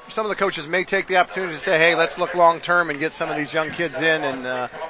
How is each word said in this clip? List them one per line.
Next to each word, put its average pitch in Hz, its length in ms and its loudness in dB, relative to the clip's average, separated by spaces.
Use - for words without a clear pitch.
some 220 160 -4
of 208 40 -4
the 196 60 -2
coaches 175 300 -2
may 180 180 -2
take 190 220 -2
the 185 120 2
opportunity 180 360 0
to 147 60 -10
say, 180 180 2
"Hey, 165 160 6
let's 165 240 0
look 175 160 -2
long 170 260 6
term 175 300 0
and 143 100 -4
get 156 140 -2
some 160 160 -6
of 147 80 -4
these 151 160 -4
young 156 160 0
kids 151 280 -4
in 160 260 2
and, 131 240 -4
uh, 127 200 -4